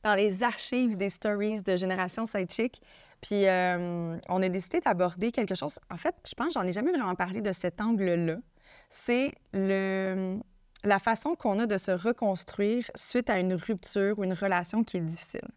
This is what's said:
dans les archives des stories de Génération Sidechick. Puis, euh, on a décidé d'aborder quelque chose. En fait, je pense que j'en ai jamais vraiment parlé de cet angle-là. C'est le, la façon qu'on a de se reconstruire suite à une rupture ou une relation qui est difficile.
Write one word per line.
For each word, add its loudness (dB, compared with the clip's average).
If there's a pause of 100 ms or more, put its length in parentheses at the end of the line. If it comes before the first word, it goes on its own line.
dans 4
les 4
archives 0
des -2
stories -2
de 2
Génération -2
Sidechick. -4 (360)
Puis, 4
euh, 2 (140)
on 2
a 2
décidé -2
d'aborder 2
quelque 0
chose. -6 (100)
En -10
fait, -2 (140)
je -12
pense 0
que -2
j'en 0
ai 0
jamais 0
vraiment 0
parlé -2
de 0
cet -4
angle-là. 2 (540)
C'est 0 (200)
le, 0 (460)
la 4
façon 0
qu'on 2
a 2
de 0
se -4
reconstruire 0 (100)
suite -2
à 4
une 2
rupture -2
ou -2
une 0
relation 0
qui -4
est -2
difficile. -6 (160)